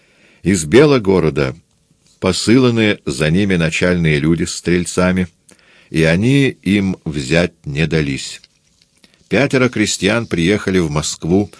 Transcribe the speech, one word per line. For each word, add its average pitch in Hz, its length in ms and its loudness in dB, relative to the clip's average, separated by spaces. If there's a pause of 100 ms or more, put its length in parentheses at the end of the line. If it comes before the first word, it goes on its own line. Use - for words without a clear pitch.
(420)
Из 85 240 0
Белогорода 90 880 2 (640)
посыланы 113 840 2
за 76 260 -2
ними 95 240 0
начальные 82 640 0
люди 80 240 0
с - 120 -8
стрельцами — 90 760 -2 (640)
и 80 120 0
они 120 460 2
им 95 560 -2
взять 76 480 -2 (100)
не 73 240 -4
дались. 71 540 -4 (880)
Пятеро 127 400 0
крестьян 107 580 -2
приехали 92 520 0
в 80 120 -2
Москву 82 580 -2 (100)